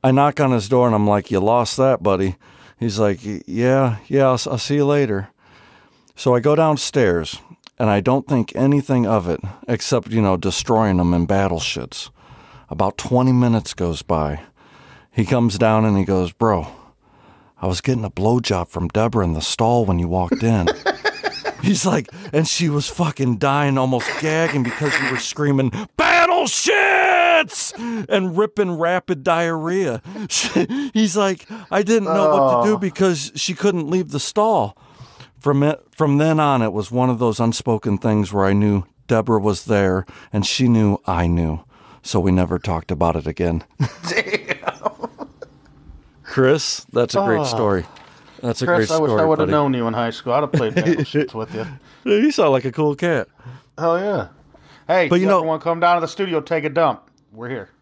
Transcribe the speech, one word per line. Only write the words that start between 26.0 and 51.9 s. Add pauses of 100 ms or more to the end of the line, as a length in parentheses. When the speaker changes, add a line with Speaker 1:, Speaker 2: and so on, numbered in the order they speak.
Speaker 1:
shits!" (340)
and
ripping
rapid
diarrhea.' (140)
<laughs> (640)
He's
like, (240)
'I
didn't
know
what
to
do
Speaker 2:
Oh.
Speaker 1:
because
she
couldn't
leave
the
stall.' (640)
From
it, (140)
from
then
on,
it
was
one
of
those
unspoken
things
where
I
knew (220)
Deborah
was
there (280)
and
she
knew
I
knew. (420)
So
we
never
talked
about
it
again." (220)
<laughs>
Speaker 2:
Damn. (1700)
Speaker 1:
Chris,
that's
a
great
Speaker 2:
Oh.
Speaker 1:
story. (580)
That's
a
Speaker 2:
Chris,
Speaker 1:
great
Speaker 2:
I
wish
Speaker 1:
story,
Speaker 2:
I
would
have
Speaker 1:
buddy.
Speaker 2:
known
you
in
high
school.
I'd
have
played
Speaker 1:
<laughs>
Speaker 2:
battleships
with
you. (380)